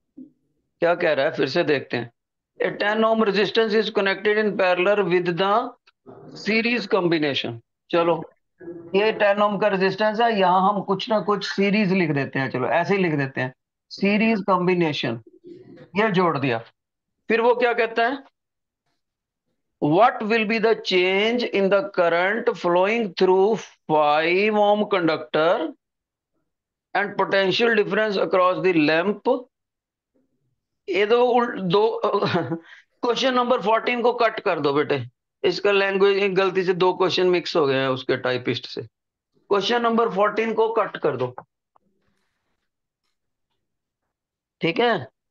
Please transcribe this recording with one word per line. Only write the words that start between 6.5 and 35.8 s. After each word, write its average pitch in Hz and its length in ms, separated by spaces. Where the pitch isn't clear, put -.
combination। 156 600
चलो, 170 340
ये 190 460
टेन 208 300
ओम 208 160
का 214 100
resistance 196 520
है, 233 180
यहाँ 185 300
हम 208 140
कुछ 196 280
ना 214 100
कुछ 202 260
series 196 460
लिख 185 180
देते 139 280
हैं, 135 120
चलो 127 180
ऐसे 170 280
ही 196 60
लिख 165 120
देते 135 260
हैं, 131 140
Series 214 560
combination, 170 760
ये 214 140
जोड़ 175 280
दिया। 127 200
फिर 226 120
वो 240 140
क्या 240 180
कहता 226 340
है, 269 120
"What 202 380
will 220 240
be 220 140
the 220 140
change 208 720
in 196 140
the 196 140
current 185 560
flowing 185 600
through 190 420
five 165 680
ohm 208 260
conductor 170 760
and 202 220
potential 196 640
difference 196 340
across 180 500
the 185 80
lamp?" 202 560
ये 202 180
दो 240 200
उल-, 240 340
दो, 202 420
<laughs> 170 600
question 247 320
number 247 260
fourteen 226 420
को 214 100
cut - 280
कर 170 200
दो 147 120
बेटे, 139 340
इसका 185 280
लैंग्वेज, 196 640